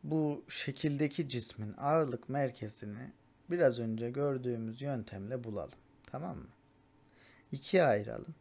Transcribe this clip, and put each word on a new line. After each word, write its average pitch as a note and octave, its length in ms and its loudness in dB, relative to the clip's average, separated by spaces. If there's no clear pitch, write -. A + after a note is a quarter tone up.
Bu D3+ 460 0
şekildeki C#3+ 800 0
cismin G#2+ 480 -4
ağırlık C#3+ 520 2
merkezini A#2+ 840 -4
biraz D3+ 300 6
önce A2+ 300 0
gördüğümüz B2+ 720 -2
yöntemle A#2+ 640 -4
bulalım. G2+ 360 -6
Tamam D#3+ 320 -8
mı? - 100 -12
İkiye E3+ 320 4
ayıralım. A2+ 580 2